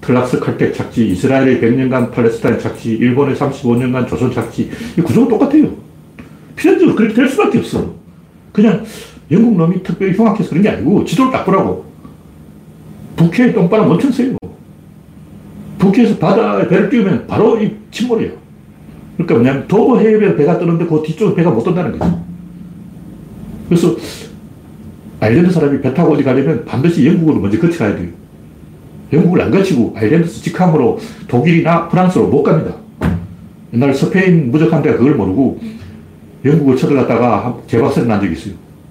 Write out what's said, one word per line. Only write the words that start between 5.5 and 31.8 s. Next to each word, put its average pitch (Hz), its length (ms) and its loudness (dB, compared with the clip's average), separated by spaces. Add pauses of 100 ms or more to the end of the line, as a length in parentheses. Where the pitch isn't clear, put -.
필연적으로 339 380 2
그렇게 214 180 2
될 262 160 2
수밖에 - 300 0
없어. - 340 -6 (580)
그냥 208 320 2 (480)
영국 226 260 4
놈이 170 260 0
특별히 190 300 -2
흉악해서 214 360 0
그런 156 140 0
게 208 60 2
아니고 160 360 0
지도를 262 260 0
딱 - 140 -4
보라고. 165 400 0 (1300)
북해의 220 380 2
똥바람 214 360 2
엄청 - 220 2
세요. - 260 -2 (1400)
북해에서 202 380 2
바다에 202 500 0
배를 - 220 2
띄우면 190 380 0
바로 208 340 2
이 214 120 -2 (180)
침몰이에요. 226 400 -4 (880)
그러니까 - 180 0
뭐냐면 135 320 2
도보 233 320 4
해협에 208 360 4
배가 147 220 2
뜨는데 170 280 0
그 151 200 0
뒤쪽에 196 300 -2
배가 165 160 2
못 160 120 -2
뜬다는 175 340 -2
거죠. - 260 -2 (1500)
그래서 170 260 2 (1200)
아일랜드 151 320 4
사람이 143 300 0
배 127 120 -2
타고 160 200 2
어디 139 100 0
가려면 135 420 0
반드시 147 420 0
영국으로 160 320 2
먼저 101 200 -2
거쳐가야 165 360 0
돼요. 87 140 -8 (1040)
영국을 170 300 2
안 101 100 -2
거치고 175 440 0
아일랜드에서 160 460 0
직항으로 160 580 0 (280)
독일이나 160 600 2